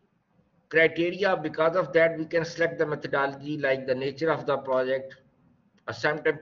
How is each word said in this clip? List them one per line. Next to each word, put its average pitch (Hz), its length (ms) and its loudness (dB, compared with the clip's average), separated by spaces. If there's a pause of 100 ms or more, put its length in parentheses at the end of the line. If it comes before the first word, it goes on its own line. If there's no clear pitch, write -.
(680)
criteria. 170 680 2
Because 156 400 0
of 175 160 0
that, 160 260 4
we 160 60 -6
can 165 200 -2
select 165 340 -2
the 160 80 0
methodology, 139 680 -4
like 135 300 0
the 131 80 0
nature 139 360 -2
of 143 160 -2
the 143 120 2
project, 131 560 -2 (720)
or 117 80 -6
sometimes 151 480 -2